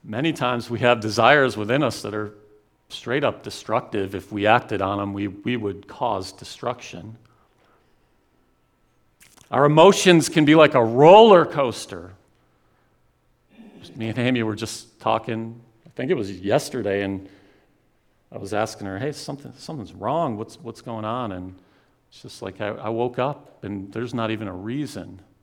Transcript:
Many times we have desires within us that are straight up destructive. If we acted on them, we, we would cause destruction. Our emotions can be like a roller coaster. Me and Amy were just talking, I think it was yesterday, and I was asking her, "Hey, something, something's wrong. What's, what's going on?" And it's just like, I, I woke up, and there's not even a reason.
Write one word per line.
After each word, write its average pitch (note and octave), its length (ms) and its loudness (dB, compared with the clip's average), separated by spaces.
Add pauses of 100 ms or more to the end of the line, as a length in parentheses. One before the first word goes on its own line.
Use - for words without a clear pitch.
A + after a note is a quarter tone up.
Many C3+ 240 -2
times A#2+ 380 -4
we A#2 80 -6
have A#2+ 220 4
desires A#2 560 4
within A2 260 -2
us A#2 200 -4
that G#2 120 -10
are G#2+ 180 -8 (580)
straight C3+ 340 -6
up A2 180 -4
destructive. G#2+ 720 -6
If F#2 160 -12
we G#2 160 -2
acted A2 340 2
on G2 180 -4
them, G2+ 140 -6
we, G2+ 140 -6
we A2 300 -8
would G2+ 320 -8
cause G2+ 420 -6
destruction. - 880 -12 (2250)
Our C3 140 2
emotions E3 640 6
can D#3 160 2
be D3 100 6
like D3+ 200 6
a B2 100 4
roller E3+ 600 8
coaster. G2 680 -6 (1800)
Me A2+ 120 -8
and A2+ 100 -6
Amy B2 260 0
were G#2+ 100 -4
just - 460 -12
talking, A2+ 600 -4 (240)
I - 60 -20
think C3 220 -6
it E3+ 40 0
was G2+ 140 -6
yesterday, G2+ 720 -2
and G2 260 -6 (1000)
I - 80 -14
was G2+ 160 -10
asking G#2 320 -4
her, F#2+ 140 -8
"Hey, C#3+ 100 -6
something, C#3 460 -14
something's A2+ 360 -14
wrong. A#2+ 440 -4
What's, - 240 -14
what's A2+ 220 -16
going A2 220 -10
on?" A2+ 280 -6
And F#2 240 -12 (560)
it's - 100 -20
just - 200 -18
like, F#2+ 180 -12
I, G#2 80 -4
I G#2+ 220 -8
woke B2 280 -4
up, - 460 -6
and G2 280 -10
there's A#2 220 -8
not A2+ 160 -4
even A2 160 -6
a F#2 80 -12
reason. G2 680 -10 (220)